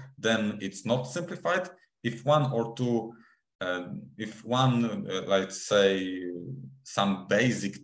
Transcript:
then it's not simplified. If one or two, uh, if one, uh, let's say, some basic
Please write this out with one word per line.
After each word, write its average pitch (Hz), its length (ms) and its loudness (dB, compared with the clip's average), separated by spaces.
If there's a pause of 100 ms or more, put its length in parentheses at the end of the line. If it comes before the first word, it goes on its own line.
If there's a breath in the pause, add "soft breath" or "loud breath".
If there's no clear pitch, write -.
(160 loud breath)
then 107 440 0
it's - 260 -8
not 127 220 0
simplified. 175 600 -2 (360 soft breath)
If 117 200 -6
one 147 280 4
or 113 220 -2
two, 117 380 0 (480 loud breath)
uh, 90 240 -2 (320)
if 110 280 -10
one, 117 640 2
uh, 92 180 -4
let's 95 400 0
say, 95 540 4 (640)
some 98 460 0
basic 104 560 2